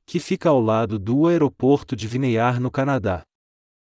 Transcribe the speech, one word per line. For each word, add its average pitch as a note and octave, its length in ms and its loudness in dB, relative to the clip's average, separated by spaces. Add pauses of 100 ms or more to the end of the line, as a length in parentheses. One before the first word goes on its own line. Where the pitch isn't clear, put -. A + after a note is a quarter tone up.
que - 140 -6
fica - 300 -2
ao C#3 120 4
lado A2 380 0
do B2 280 0
aeroporto C#3+ 720 0
de A2 100 -8
Vineyard, A#2+ 540 0
no B2+ 100 -2
Canadá. A#2 520 -2 (720)